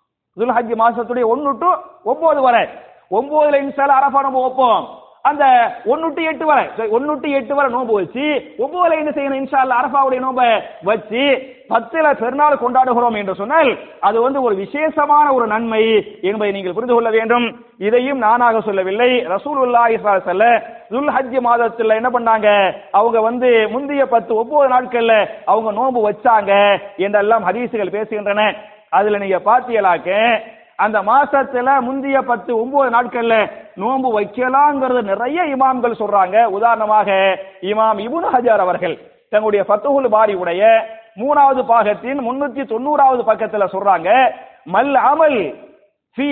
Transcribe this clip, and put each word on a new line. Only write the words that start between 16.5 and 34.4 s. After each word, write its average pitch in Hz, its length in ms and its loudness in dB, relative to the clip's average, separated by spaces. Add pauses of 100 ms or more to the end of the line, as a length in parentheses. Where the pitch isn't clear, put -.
நீங்கள் 190 220 -6
புரிந்து 240 200 -2
கொள்ள 233 160 2
வேண்டும். 226 540 0 (140)
இதையும் 247 400 0
நானாக 226 420 2
சொல்லவில்லை, 208 680 0
ரசூலுல்லாஹி 233 720 0
ஸல்லல்லாஹு 196 200 0
அலைஹி 185 100 -6
வஸல்லம் 214 340 2 (280)
துல் 277 220 -2
ஹஜ் 262 280 -2
மாதத்துல 233 560 0
என்ன 233 140 -2
பண்ணாங்க? 214 640 2 (180)
அவங்க 226 300 2
வந்து 233 480 2
முந்தைய 277 360 -2
பத்து, 233 300 0
ஒன்பது 254 380 2
நாட்கள்ல 233 540 2 (180)
அவங்க 220 260 0
நோன்பு 226 400 0
வச்சாங்க 202 720 2 (160)
என்றெல்லாம் 208 500 0
ஹதீஸுகள் 202 480 -4
பேசுகின்றன. 208 600 -2 (340)
அதுல 202 280 2
நீங்க 190 280 -2
பாத்தீங்களாக்க, 208 920 0 (360)
அந்த 208 260 0
மாசத்துல 269 800 0
முந்தைய 269 420 -2
பத்து, 240 400 -4
ஒன்பது 262 280 0
நாட்கள்ல 233 640 0 (240)
நோன்பு 240 460 -2
வைக்கலாங்கிறது 262 800 0